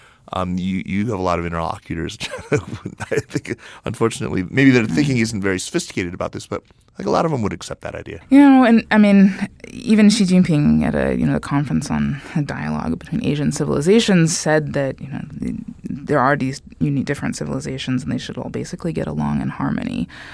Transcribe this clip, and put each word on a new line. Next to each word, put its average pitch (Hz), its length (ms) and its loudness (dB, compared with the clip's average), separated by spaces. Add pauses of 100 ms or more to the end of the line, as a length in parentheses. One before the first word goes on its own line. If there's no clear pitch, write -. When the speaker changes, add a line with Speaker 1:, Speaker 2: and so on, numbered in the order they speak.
(340)
Speaker 1:
Um, 92 240 -4
you, 95 260 -4
you 101 220 -4
have 107 120 -4
a 92 40 -4
lot 87 160 0
of 85 80 -4
interlocutors. 82 720 -6 (160)
<laughs> - 180 -10
I - 640 -6
think, - 420 -6 (280)
unfortunately, 110 640 -2
maybe 135 200 6
their 123 140 6
thinking 143 320 0
isn't 110 240 -2
very 95 180 0
sophisticated 98 540 -6
about 87 200 -6
this, 101 140 -12
but - 160 -8 (360)
like, - 80 -6
a 135 40 -2
lot 170 140 2
of 165 60 0
them 127 120 -2
would 92 100 -2
accept - 300 -12
that - 120 -10
idea. 82 340 -12
Speaker 2:
You 269 120 8
know, 269 240 8
and, 226 260 6
I 214 80 4
mean, 202 340 8 (360)
even 208 420 4
Xi 208 140 4
Jinping 151 580 4
at 151 120 0
a, 67 220 0
you 62 80 0
know, 71 100 2
the - 60 0
conference 147 500 -2
on 135 300 -2 (140)
a 151 80 0
dialogue 139 560 -6
between - 260 -6
Asian 147 280 -2
civilizations 160 840 4
said 151 360 0
that, 135 280 -4
you 139 80 -12
know, - 120 -10 (120)
the, - 240 -6 (280)
there 143 340 -2
are 139 180 2
these 131 240 -4 (200)
uni-, 143 240 0
different - 320 -4
civilizations 135 680 -6
and 147 80 -6
they 123 80 -2
should - 180 -10
all - 140 -8
basically 160 420 -6
get - 140 -4
along 147 340 -2
in - 80 -4
harmony. - 600 -4 (260)